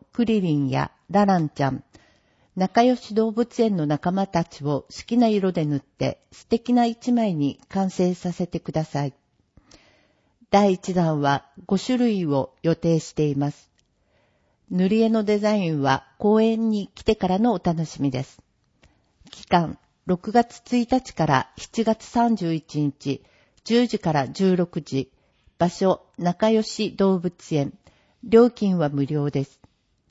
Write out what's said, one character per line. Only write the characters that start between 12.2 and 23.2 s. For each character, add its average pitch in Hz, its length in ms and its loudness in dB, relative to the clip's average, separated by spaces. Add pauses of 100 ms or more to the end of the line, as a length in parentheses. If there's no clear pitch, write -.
を 143 360 -2
予 165 120 0
定 165 240 0
し - 140 -8
て 151 140 0
い 143 100 -2
ま 143 140 -2
す。 - 200 -20 (1000)
塗 185 180 0
り 220 140 2
絵 226 60 2
の 220 160 0
デ 208 160 0
ザ 208 140 0
イ 196 120 -2
ン 156 160 -2
は 135 240 0 (120)
公 214 220 2
園 226 300 0
に 208 240 -4
来 - 80 -20
て 220 140 0
か 190 100 -4
ら 185 140 0
の 233 120 2
お 190 100 -2
楽 165 240 -2
し - 140 -16
み 139 120 0
で 131 100 -6
す。 - 180 -14 (920)
期 - 160 -20
間、 170 320 0 (280)
六 180 240 -4
月 233 320 0 (140)
一 240 120 0
日 - 240 -2
か 160 140 -2
ら 139 300 0
七 - 260 -6
月 220 220 -2
三 233 320 0
十 170 180 -4
一 151 260 -6
日、 139 440 -4 (400)